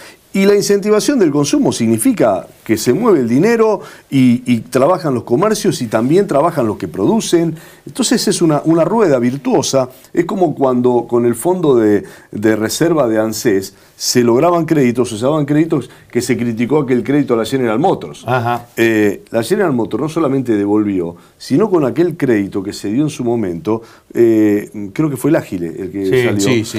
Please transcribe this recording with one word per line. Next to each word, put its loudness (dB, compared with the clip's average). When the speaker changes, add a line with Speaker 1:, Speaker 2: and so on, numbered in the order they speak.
Speaker 1:
Y 2
la 6
incentivación 2
del 4
consumo 0
significa 0
que 0
se 0
mueve 2
el 0
dinero 2
y, 2
y 0
trabajan 0
los -6
comercios 0
y -6
también 2
trabajan 0
los -4
que -8
producen. 0
Entonces -2
es -2
una, 2
una 4
rueda 2
virtuosa. 0
Es 0
como 0
cuando 2
con 0
el 2
fondo 0
de, 4
de 0
reserva 0
de 0
ansés -2
se 0
lograban 2
créditos, 0
se -8
daban 0
créditos 0
que -2
se -2
criticó -2
aquel 0
crédito 0
a 2
la 0
General -2
Motors. -2
Speaker 2:
Ajá. -2
Speaker 1:
Eh, 2
la 0
General 0
Motors -4
no -4
solamente -2
devolvió, -2
sino 0
con 2
aquel 0
crédito -2
que -8
se -10
dio 0
en -2
su -10
momento, -4
eh, 2
creo -2
que -8
fue -2
el 2
Ágile -6
el -10
que -6
Speaker 2:
Sí. 0
Speaker 1:
salió. -2
Speaker 3:
Sí, 0
sí, -10